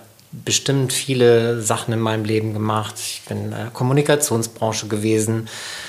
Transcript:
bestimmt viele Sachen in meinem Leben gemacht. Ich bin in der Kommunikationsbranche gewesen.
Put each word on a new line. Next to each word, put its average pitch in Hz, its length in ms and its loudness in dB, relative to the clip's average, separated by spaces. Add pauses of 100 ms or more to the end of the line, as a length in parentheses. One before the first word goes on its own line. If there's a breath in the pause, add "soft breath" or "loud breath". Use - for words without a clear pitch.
(320)
bestimmt 131 600 0
viele 120 680 4
Sachen 113 320 -2
in 110 80 0
meinem 110 240 0
Leben 110 280 0
gemacht. 107 460 -2
Ich - 300 -10
bin 104 180 -6
in 107 40 -6
der 107 220 -8
Kommunikationsbranche 127 1120 0
gewesen. 110 600 0 (400 loud breath)